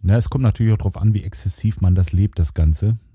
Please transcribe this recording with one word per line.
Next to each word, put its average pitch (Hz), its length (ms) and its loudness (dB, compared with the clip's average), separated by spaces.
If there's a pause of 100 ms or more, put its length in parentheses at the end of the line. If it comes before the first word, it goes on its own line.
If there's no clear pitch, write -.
Na, 95 120 4
es 117 140 0
kommt 135 120 -2
natürlich 110 300 2
auch 104 60 2
drauf - 180 -4
an, 107 180 2
wie 104 80 -4
exzessiv - 580 -4
man 92 140 4
das 90 160 0
lebt, 98 300 0
das 78 140 -2
Ganze. 85 440 0 (160)